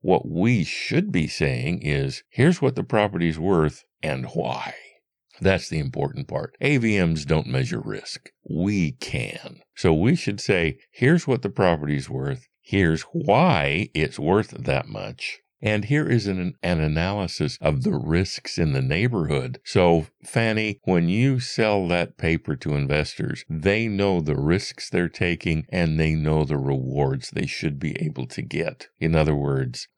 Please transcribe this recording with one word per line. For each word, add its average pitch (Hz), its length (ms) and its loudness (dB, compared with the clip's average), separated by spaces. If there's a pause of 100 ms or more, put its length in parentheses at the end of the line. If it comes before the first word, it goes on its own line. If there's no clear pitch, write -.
What 90 280 2
we 95 360 2
should - 480 -2
be 80 160 0
saying 71 540 -2
is, 71 460 -2
"Here's 170 320 4
what 127 140 0
the 107 80 -4
property's 92 560 2
worth 80 460 2 (180)
and 65 320 -4
why." - 400 -4 (680)
That's 95 280 2
the 80 100 -2
important 69 480 -4
part. - 340 -6
A 143 180 2
V 110 220 2
Ms 80 260 0
don't 76 200 0
measure 62 340 -2
risk. - 500 -12 (120)
We 90 480 0
can. - 680 -10 (160)
So 85 180 4
we 110 220 4
should 101 240 -4
say, 82 380 0 (120)
"Here's 160 380 2
what 120 140 0
the - 60 -4
property's 73 600 0
worth. 67 380 -6 (120)
Here's 82 420 2 (100)
why 110 840 2
it's - 240 -2
worth 87 320 2
that 67 380 -2
much." - 500 -10 (220)
And 107 260 0
here 147 220 2
is 113 180 2
an, 92 360 -2
an 87 180 2
analysis 82 800 -2
of 76 220 0
the 208 120 0
risks 78 640 -2
in 80 140 2
the 67 100 0
neighborhood. 82 840 -2
So, 85 420 4 (180)
Fannie, 110 600 -2
when 87 240 2
you 123 320 2
sell 104 480 0
that 87 280 0
paper 80 400 0
to 73 180 -4
investors, 71 760 -2
they 98 400 0
know 98 320 2
the 76 160 0
risks 76 520 -2
they're 87 200 0
taking 85 600 -2
and 82 300 0
they 78 160 2
know 78 300 2
the 71 140 -2
rewards 131 720 -2
they - 160 -4
should 73 340 -4
be - 200 -4
able 76 280 -6
to - 140 -10
get. 80 460 -6 (120)
In 82 160 2
other 76 180 4
words 71 640 -2